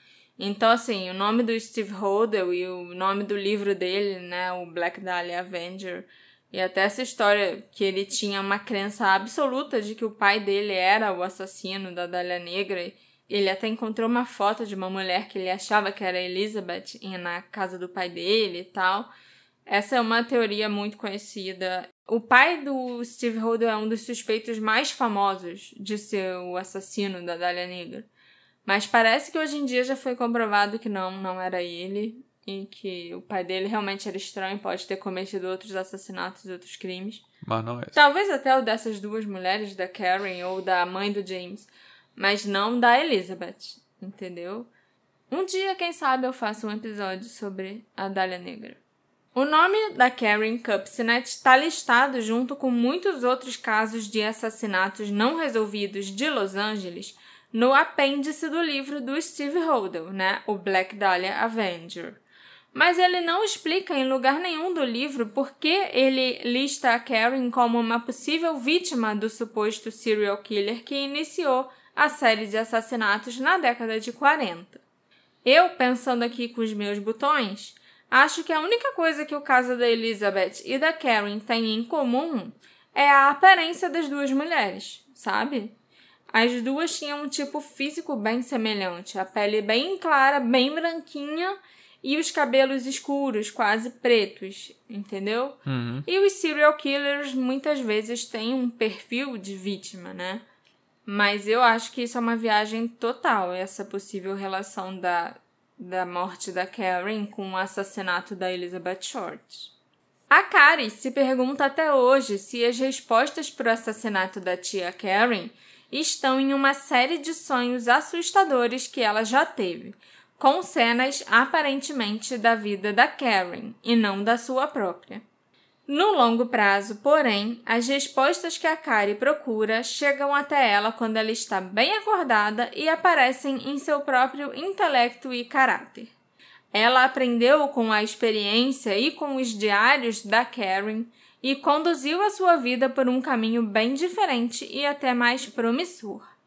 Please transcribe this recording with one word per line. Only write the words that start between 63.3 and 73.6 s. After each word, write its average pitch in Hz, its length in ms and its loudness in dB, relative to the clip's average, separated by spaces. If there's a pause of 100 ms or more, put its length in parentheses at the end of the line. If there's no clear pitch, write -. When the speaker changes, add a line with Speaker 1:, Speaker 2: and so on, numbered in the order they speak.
Speaker 1:
explica 381 500 -2
em 262 140 0
lugar 269 320 2
nenhum 349 340 -4
do 320 100 0
livro 247 440 -4
por 277 300 -4
que 359 340 2
ele 262 520 2
lista 254 520 2
a 240 40 -2
Karen 247 520 0
como 233 280 2
uma 233 200 0
possível 311 580 -2
vítima 262 580 0
do 214 140 -2
suposto 220 640 -4
serial 208 480 0
killer 208 440 -4
que 285 120 -6
iniciou 277 720 -2 (260)
a 294 140 2
série 220 380 2
de 208 100 -4
assassinatos 226 840 -2
na 330 200 2
década 240 400 0